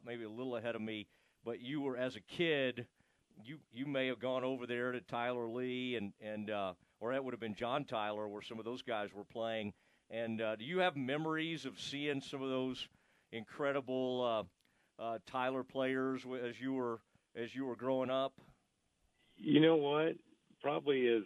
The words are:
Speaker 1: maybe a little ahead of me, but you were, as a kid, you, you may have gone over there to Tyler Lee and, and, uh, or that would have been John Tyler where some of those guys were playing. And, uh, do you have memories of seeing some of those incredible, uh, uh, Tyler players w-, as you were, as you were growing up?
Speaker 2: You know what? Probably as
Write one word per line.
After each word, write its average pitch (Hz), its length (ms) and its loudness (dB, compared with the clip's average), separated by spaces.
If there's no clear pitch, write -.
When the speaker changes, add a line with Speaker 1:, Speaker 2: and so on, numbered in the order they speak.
Speaker 1:
maybe 117 180 -8
a 107 60 -8
little 123 280 -4
ahead 113 180 -2
of 110 60 -4
me, 107 260 -4
but 113 160 -4
you 139 180 -4
were, 139 160 -2
as 127 220 0
a 101 40 -14
kid, 135 680 0
you, 135 160 -14
you 120 140 -6
may 135 220 2
have 123 120 -2
gone 127 240 0
over 127 220 0
there 123 260 0
to 123 100 -4
Tyler 120 460 -2
Lee 127 480 -2
and, 101 240 -4
and, 107 300 -6
uh, 101 240 0
or 117 140 0
that 135 100 0
would 127 100 -6
have 117 60 -6
been 107 160 -4
John 131 300 0
Tyler 107 420 -2
where 101 140 -8
some 110 180 -10
of 107 60 -8
those 123 160 -6
guys 104 320 -2
were 101 100 -10
playing. 113 500 -2
And, 113 320 -2
uh, 110 140 2
do 110 100 -6
you 175 140 0
have 180 180 4
memories 156 680 0
of 110 140 -8
seeing 143 420 -2
some 135 200 -8
of 135 80 -2
those 131 380 -2
incredible, 127 1160 0
uh, - 20 -10
uh, 113 240 -4
Tyler 131 380 0
players 131 600 0
w-, 127 200 -6
as 120 160 -4
you 131 140 -2
were, 120 260 0
as 117 200 -4
you 131 100 -4
were 120 100 -2
growing 131 340 0
up? 135 240 2
Speaker 2:
You 147 220 6
know 160 160 10
what? 151 400 4
Probably 139 460 2
as 113 180 6